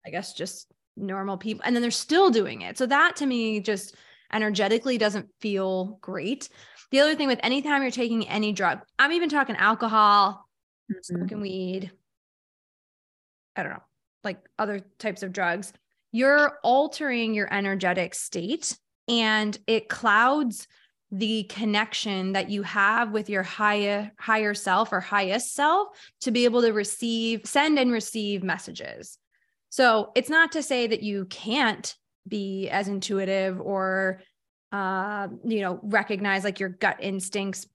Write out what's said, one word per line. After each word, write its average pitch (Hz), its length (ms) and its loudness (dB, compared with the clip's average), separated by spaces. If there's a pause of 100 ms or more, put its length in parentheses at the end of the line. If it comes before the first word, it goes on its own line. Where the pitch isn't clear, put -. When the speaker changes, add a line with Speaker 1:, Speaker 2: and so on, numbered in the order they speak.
Speaker 1:
I 180 40 -12
guess 180 220 -8
just - 400 -12 (240)
normal 196 420 -6
people. 208 280 -8
And 247 80 2
then 240 80 0
they're 240 80 0
still 359 400 4
doing 185 320 0
it. 87 160 -10
So 254 80 0
that 285 300 4
to 294 100 -2
me 226 320 0
just 196 380 -4 (360)
energetically 220 640 2
doesn't 208 320 0 (120)
feel 190 640 -2
great. 185 460 -8 (440)
The 269 80 6
other 302 160 6
thing 302 100 0
with 254 160 0
anytime 277 400 0
you're 262 80 0
taking 233 380 -2
any 214 240 0
drug, 180 280 0 (180)
I'm 277 120 4
even 339 180 0
talking 269 280 0
alcohol, 208 920 4 (440)
Speaker 2:
Mm-hmm. 175 340 -6
Speaker 1:
smoking 208 140 -8
weed, 185 500 -6 (1700)
I 190 80 -4
don't - 80 -8
know, - 100 -14 (400)
like, 190 340 -8
other 208 240 -2 (200)
types 214 240 -6
of 185 80 -8
drugs, 185 400 -2 (400)
you're 277 500 4
altering 247 720 2
your 208 180 -2
energetic 185 600 0
state - 640 -6 (300)
and 220 580 2
it 220 220 0
clouds 240 800 2 (420)
the 214 340 -2
connection 202 880 -2
that 190 180 0
you 202 120 -2
have 208 480 2
with 214 180 -4
your 196 140 0
higher, 208 800 0
higher 220 340 2
self 202 380 0
or 190 80 0
highest 202 540 0
self 339 680 0
to 254 100 -2
be 240 140 2
able 240 180 4
to 226 100 4
receive, 226 720 -2
send 294 340 2
and 254 120 4
receive 208 540 -4
messages. - 760 -10 (540)
So 226 420 4
it's 277 160 2
not 320 220 4
to 311 100 -2
say 247 240 0
that 220 160 -2
you 202 240 -4
can't - 680 -2 (320)
be 196 400 -4
as 196 200 -2
intuitive 190 720 -2
or, 190 600 -2 (520)
uh, 196 560 -4 (160)
you 220 160 0
know, 180 220 -2
recognize, 202 640 0
like, 196 160 -2
your 190 100 -2
gut 185 300 0
instincts 196 760 -6